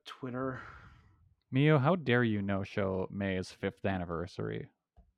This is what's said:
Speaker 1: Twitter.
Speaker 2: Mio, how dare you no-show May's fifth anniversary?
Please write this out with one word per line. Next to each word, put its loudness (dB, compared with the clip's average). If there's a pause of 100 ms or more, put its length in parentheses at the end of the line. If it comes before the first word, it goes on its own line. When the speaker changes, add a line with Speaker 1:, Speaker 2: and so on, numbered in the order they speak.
Speaker 1:
Twitter. -6 (880)
Speaker 2:
Mio, 6
how 4
dare 2
you 2
no-show -2
May's -2
fifth -6
anniversary? -4 (500)